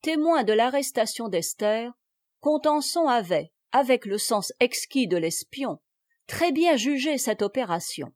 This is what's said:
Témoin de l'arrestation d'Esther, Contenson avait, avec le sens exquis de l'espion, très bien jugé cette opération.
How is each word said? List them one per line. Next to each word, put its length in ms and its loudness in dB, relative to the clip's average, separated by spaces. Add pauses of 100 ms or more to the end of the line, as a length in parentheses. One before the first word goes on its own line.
Témoin 440 2
de 80 2
l'arrestation 720 0
d'Esther, 680 -2 (460)
Contenson 720 2
avait, 440 0 (200)
avec 340 2
le 120 -4
sens 420 -2
exquis 480 0
de 80 2
l'espion, 640 -4 (480)
très 240 0
bien 240 4
jugé 420 0
cette 240 -2
opération. 720 -4